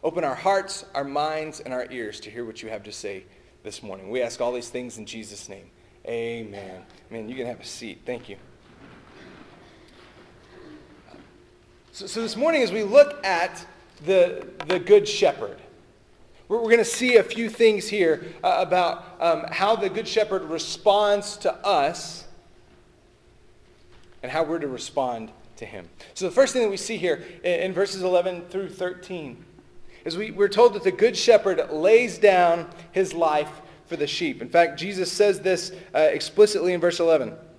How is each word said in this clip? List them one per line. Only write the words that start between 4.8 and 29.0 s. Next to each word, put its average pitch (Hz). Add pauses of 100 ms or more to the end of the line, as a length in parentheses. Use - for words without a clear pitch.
in 107
Jesus' 107
name. 98 (340)
Amen. 104 (240)
Amen. 113
You 127
can 123
have 113
a -
seat. -
Thank 120
you. 98 (3500)
So, 196
so 214
this 226
morning, 294
as 190
we 214
look 285
at 180 (400)
the, 180 (200)
the 180
Good 202
Shepherd, 117 (880)
we're, 220
we're 226
gonna 233
see 240
a 233
few 226
things 214
here, 170 (180)
uh, -
about, 175
um, 165
how 202
the 190
Good 208
Shepherd 196
responds 202
to - (120)
us 170 (2000)
and 127
how 156
we're 160
to 147
respond 120 (260)
to 113
him. 92 (280)
So 185
the 170
first 254
thing 247
that 214
we 196
see 226
here 165 (200)
in, 175
in 185
verses 185
eleven 180
through 190
thirteen 180 (580)